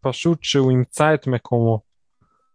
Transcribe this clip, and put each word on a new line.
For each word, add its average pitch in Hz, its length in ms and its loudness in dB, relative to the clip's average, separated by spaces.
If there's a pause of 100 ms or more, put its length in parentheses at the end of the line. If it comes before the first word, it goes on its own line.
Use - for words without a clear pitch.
פשוט 160 420 -2
שהוא 131 280 2
ימצא 139 420 0
את 143 140 -4
מקומו. 117 520 -2 (760)